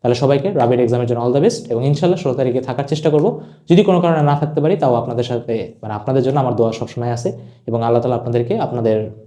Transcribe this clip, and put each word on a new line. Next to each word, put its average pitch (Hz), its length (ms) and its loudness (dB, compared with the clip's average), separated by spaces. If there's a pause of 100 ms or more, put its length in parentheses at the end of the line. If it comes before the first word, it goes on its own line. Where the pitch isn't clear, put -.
তাহলে 120 220 0
সবাইকে 139 260 2 (120)
রাবির 123 240 2
এক্সামের 120 260 0
জন্য 117 160 -2
all 123 100 0
the 143 80 2
best - 180 0 (100)
এবং 117 180 -2
ইনশাল্লাহ 170 320 0
ষোলো 131 180 -2
তারিখে 127 280 0
থাকার 131 240 -6
চেষ্টা 156 220 0
করব। 151 120 4 (440)
যদি 175 180 8
কোনো 180 160 4
কারণে 160 260 2
না 143 100 4
থাকতে - 240 -2
পারি, 165 180 4
তাও 131 200 4
আপনাদের 120 280 -2
সাথে, 117 240 -4 (280)
মানে, 107 160 -8
আপনাদের 131 280 0
জন্য 135 160 0
আমার 123 160 0
দোয়া 113 220 2
সবসময় 120 360 -6
আছে 147 140 -4 (380)
এবং 117 180 -2
আল্লাহ 120 160 4
তাআলা 123 180 0
আপনাদেরকে 120 340 -2 (120)
আপনাদের 113 300 0 (300)